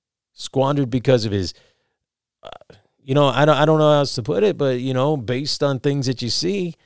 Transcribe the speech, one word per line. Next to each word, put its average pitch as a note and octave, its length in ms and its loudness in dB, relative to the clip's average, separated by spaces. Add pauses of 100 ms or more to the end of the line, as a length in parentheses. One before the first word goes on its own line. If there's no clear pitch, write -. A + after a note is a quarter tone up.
(320)
Squandered C3+ 580 -2
because B2 340 2
of A2 60 -2
his, F#2+ 240 -2 (880)
uh, - 320 -20 (260)
you C3+ 140 -4
know, C#3+ 120 4
I C3 180 2
don't, D3+ 120 4
I C#3+ 80 2
don't D#3 140 4
know D3+ 120 4
how D3 80 4
else C#3+ 180 -2
to B2 60 -6
put F3 200 -2
it, G3+ 140 2
but, C3 240 -2
you C3 140 -4
know, C#3 220 0
based B2+ 460 -4
on C#3 160 0
things C#3+ 280 -2
that C3 160 -4
you A#2 80 -4
see, F3+ 440 -4 (120)